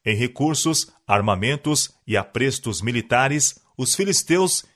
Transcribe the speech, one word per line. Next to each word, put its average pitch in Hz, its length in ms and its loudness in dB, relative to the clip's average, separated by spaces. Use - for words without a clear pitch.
Em 110 120 0
recursos, 143 760 -2
armamentos 107 880 0
e 104 100 0
aprestos 113 640 -2
militares, 123 800 0
os - 160 -2
filisteus 185 720 0